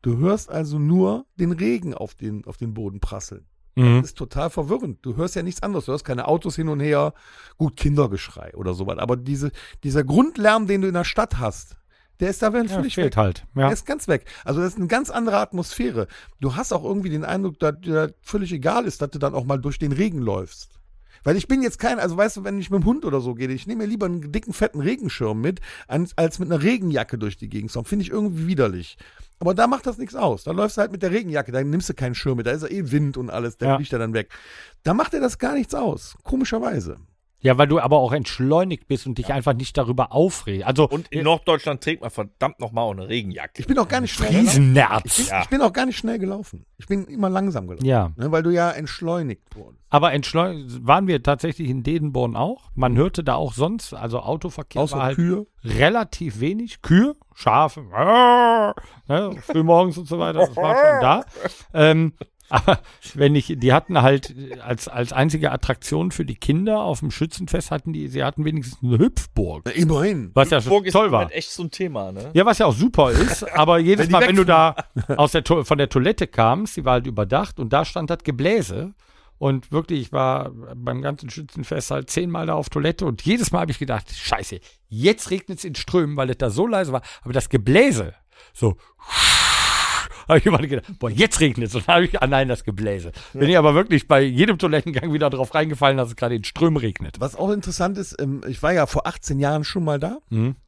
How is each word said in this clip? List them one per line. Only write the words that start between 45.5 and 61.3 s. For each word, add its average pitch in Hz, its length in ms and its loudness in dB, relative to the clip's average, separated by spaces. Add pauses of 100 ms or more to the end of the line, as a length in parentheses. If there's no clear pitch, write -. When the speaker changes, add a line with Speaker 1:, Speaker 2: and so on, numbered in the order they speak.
Speaker 1:
bin 269 100 2
auch 214 120 4
gar 262 140 0
nicht 254 120 -4
schnell 226 200 -4
gelaufen. 196 460 -8 (140)
Ich - 100 -20
bin 196 160 -2
immer 202 240 -2
langsam 185 400 -2
gelaufen. 90 160 -8
Speaker 2:
Ja. 110 320 2
Speaker 1:
Ne, 147 160 -4
weil 160 100 2
du 170 80 2
ja 170 200 2
entschleunigt 160 720 -6 (120)
wurdest. 73 360 -20
Speaker 2:
Aber 147 220 4
entschleun-, 156 540 -2 (180)
waren 170 220 6
wir 156 160 2
tatsächlich 143 460 -2
in 127 160 -4
Dedenborn 131 520 -2
auch. 165 380 -4
Man 123 220 2
hörte 165 260 2
da 135 120 0
auch 131 180 -4
sonst, 160 400 -4
also 117 280 -8
Autoverkehr - 640 -6
Speaker 1:
Außer 143 140 -2
Speaker 2:
war 135 80 -2
halt 135 120 0
Speaker 1:
Kühe. 180 300 0 (160)
Speaker 2:
relativ 135 800 0
wenig. 208 420 -4
Kühe, 240 320 6 (200)
Schafe, 143 480 0 (1300)
ne, 180 340 -2
frühmorgens 170 560 6
und 165 100 -12
so 165 100 -4
weiter, 165 220 0
das 131 160 4
war 156 200 4
schon 285 240 6
da. 160 240 4 (500)